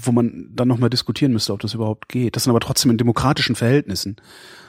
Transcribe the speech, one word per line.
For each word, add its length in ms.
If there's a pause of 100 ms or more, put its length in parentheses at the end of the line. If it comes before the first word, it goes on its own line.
wo 120
man 420
dann 140
nochmal 220
diskutieren 420
müsste, 200
ob 80
das 140
überhaupt 340
geht, 280
das 80
dann 80
aber 80
trotzdem 320
in 60
demokratischen 580
Verhältnissen, 600 (520)